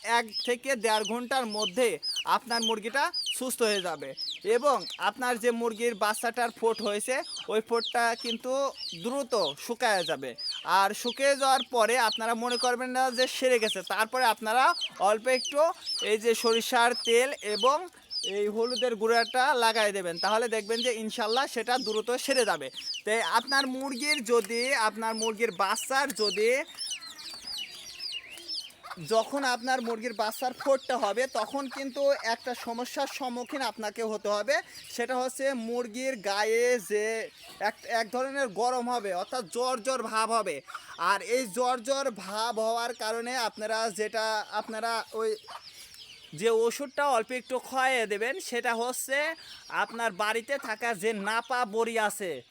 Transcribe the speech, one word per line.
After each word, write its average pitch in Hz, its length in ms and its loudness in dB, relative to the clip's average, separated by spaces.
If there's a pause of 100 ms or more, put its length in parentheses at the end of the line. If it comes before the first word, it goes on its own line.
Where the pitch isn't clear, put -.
(180)
এক 240 60 2 (220)
থেকে 247 240 -2 (140)
দেড় 214 280 4
ঘন্টার 247 320 0 (120)
মধ্যে 214 320 2 (480)
আপনার 233 320 -2
মুরগিটা 226 360 0 (340)
সুস্থ 262 300 -4
হয়ে 196 180 0
যাবে। 147 220 -6 (480)
এবং 262 200 4 (320)
আপনার 247 340 0
যে 240 80 4 (100)
মুরগির 233 420 0
বাচ্চাটার 233 560 0
ফোট 226 180 2 (100)
হয়েছে, 208 300 -2 (360)
ওই 220 160 4
ফোটটা 233 360 2 (180)
কিন্তু 240 300 -4 (520)
দ্রুত 254 300 -2 (300)
শুকায় 220 460 2
যাবে। 135 200 -4 (480)
আর 196 100 6 (120)
শুকিয়ে 277 400 2
যাওয়ার 269 220 4 (120)
পরে 226 200 4 (140)
আপনারা 226 340 -2
মনে 247 220 0
করবেন 247 320 0
না 262 80 4 (140)
যে 254 60 4 (120)
সেরে 254 260 4
গেছে, 208 180 0 (120)
তারপরে 220 320 2 (100)
আপনারা 233 300 2 (460)
অল্প 220 140 2 (140)
একটু 285 220 -2 (500)
এই 220 140 4
যে 233 80 6 (100)
সরিষার 233 480 4 (160)
তেল 240 220 6 (280)
এবং 262 220 4 (580)
এই 208 180 2
হলুদের 240 460 0
গুঁড়াটা 233 440 4 (200)
লাগাই 220 320 6
দেবেন, 175 280 -2
তাহলে 220 300 4
দেখবেন 220 320 -2
যে 247 60 2 (100)
ইনশাল্লাহ 220 420 0 (100)
সেটা 240 200 0 (120)
দ্রুত 214 240 -2 (140)
সেরে 262 260 4
যাবে। 143 180 0 (360)
তো 208 80 0 (260)
আপনার 277 260 2 (100)
মুরগির 285 440 -2 (120)
যদি, 233 320 4 (260)
আপনার 226 320 -2
মুরগির 220 320 0 (100)
বাচ্চার 262 440 2 (140)
যদি, 208 300 2 (2500)
যখন 226 300 2 (120)
আপনার 254 320 0
মুরগির 226 340 -4
বাচ্চার 226 320 -2 (100)
ফোটটা 262 420 2
হবে, 202 180 0 (160)
তখন 277 260 -2 (120)
কিন্তু 277 260 -4 (320)
একটা 247 180 -6 (120)
সমস্যার 247 440 -4 (100)
সম্মুখীন 247 520 -4
আপনাকে 214 320 -6 (100)
হতে 208 240 -4
হবে, 226 200 2 (380)
সেটা 240 260 -2
হচ্ছে 262 240 -4 (220)
মুরগির 240 480 -2 (140)
গায়ে 214 360 4 (260)
যে 208 140 2 (640)
এক, - 80 -2 (240)
এক 233 140 -2
ধরনের 269 320 -2 (140)
গরম 247 240 0 (100)
হবে, 202 160 -2 (120)
অর্থাৎ 254 220 -4 (100)
জ্বর 254 220 0 (100)
জ্বর 262 140 0 (100)
ভাব 220 180 2 (100)
হবে। 185 180 -2 (540)
আর 202 80 4 (160)
এই 262 80 2 (140)
জ্বর 247 220 0 (100)
জ্বর 269 180 0 (180)
ভাব 214 300 -4 (120)
হওয়ার 233 260 0 (100)
কারণে 233 300 -4 (160)
আপনারা 214 300 -2 (200)
যেটা, 214 280 0 (340)
আপনারা 220 320 -4 (280)
ওই 220 100 0 (1120)
যে 226 100 4 (160)
ওষুধটা 277 380 -2 (120)
অল্প 220 140 0 (100)
একটু 254 160 -6 (120)
খাইয়ে 262 440 4
দেবেন, 226 220 -2 (140)
সেটা 240 320 0
হচ্ছে 254 380 -2 (640)
আপনার 226 280 0 (120)
বাড়িতে 220 320 0 (120)
থাকা 233 240 -2 (120)
যে 220 80 2 (180)
নাপা 233 320 0 (140)
বড়ি 226 220 0 (120)
আছে 190 240 -4 (180)